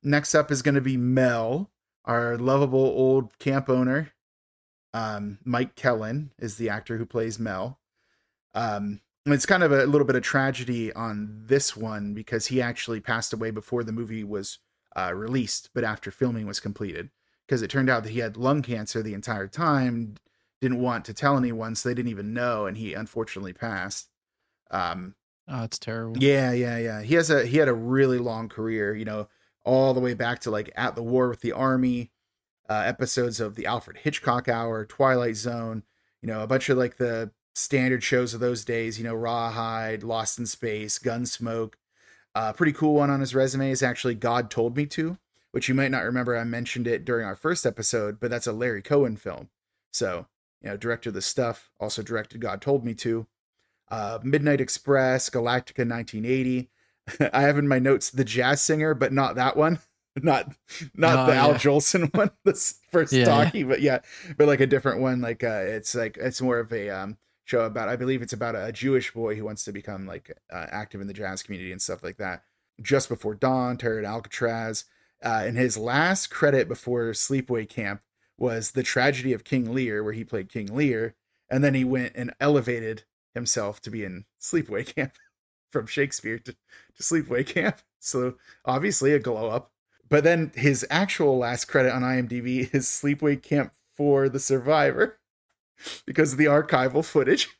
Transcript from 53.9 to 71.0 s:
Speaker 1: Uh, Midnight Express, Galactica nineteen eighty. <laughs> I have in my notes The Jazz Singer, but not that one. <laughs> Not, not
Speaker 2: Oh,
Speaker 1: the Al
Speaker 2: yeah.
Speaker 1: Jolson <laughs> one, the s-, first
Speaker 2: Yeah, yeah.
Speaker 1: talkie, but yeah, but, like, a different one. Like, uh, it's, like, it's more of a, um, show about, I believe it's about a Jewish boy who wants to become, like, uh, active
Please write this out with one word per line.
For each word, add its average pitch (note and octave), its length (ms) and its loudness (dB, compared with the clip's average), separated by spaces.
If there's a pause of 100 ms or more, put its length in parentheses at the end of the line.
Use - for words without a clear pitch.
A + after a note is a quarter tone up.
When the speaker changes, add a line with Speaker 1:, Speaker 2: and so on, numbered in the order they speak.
Speaker 1:
Uh, G#2+ 320 -6
Midnight C#3+ 380 2
Express, C3 680 2
Galactica B2 560 -2
nineteen A#2 400 -6
eighty. B2+ 420 0 (320)
<laughs> - 320 -2
I B2+ 100 4
have C#3+ 140 6
in D3 100 2
my C3+ 120 4
notes C3 320 4
The C3 140 0
Jazz B2 360 2
Singer, D#3 320 2
but C3+ 220 0
not C3+ 220 2
that B2 200 2
one. D#3 220 4 (200)
<laughs> - 220 -10
Not, C#3 360 2 (380)
not E3 220 4
Speaker 2:
Oh, C3 140 6
Speaker 1:
the C3+ 80 8
Al D3 140 8
Speaker 2:
yeah. B2+ 60 4
Speaker 1:
Jolson D3 560 4
<laughs> - 0 -
one, G3+ 180 4 (120)
the G3+ 60 10
s-, - 300 -2 (100)
first D#3+ 220 4
Speaker 2:
Yeah, C3 80 6
yeah. A#2+ 40 8 (200)
Speaker 1:
talkie, E3 180 0
but C3 180 2
yeah, C3+ 200 2 (360)
but, D3 120 6
like, C#3 100 4
a C3+ 80 6
different C3 340 2
one. B2+ 200 0
Like, A#2 240 -4
uh, G#2+ 200 0
it's, G#2+ 300 -4
like, A2+ 220 -4
it's B2+ 260 -4
more B2 160 2
of A2+ 140 -4
a, G2+ 180 -4
um, G2 280 -8 (260)
show A#2+ 160 0
about, A2 280 -2
I A#2+ 60 -2
believe B2+ 260 -2
it's A#2 120 -10
about A#2 240 -4
a A2 160 -6
Jewish C3 420 0
boy A2+ 220 -2
who G#2+ 80 -10
wants G#2+ 200 -8
to G#2 80 -10
become, G2 340 -10
like, F2 300 -14 (140)
uh, F2 200 -10
active G#2 300 -10